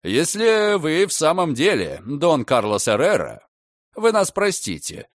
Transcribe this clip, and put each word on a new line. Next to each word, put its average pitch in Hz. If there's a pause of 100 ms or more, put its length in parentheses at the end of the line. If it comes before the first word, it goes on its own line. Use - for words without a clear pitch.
если 208
вы 165
в -
самом 165
деле 113
Дон 143
Карлос 107
Эррера, 107 (480)
вы 226
нас 202
простите. 104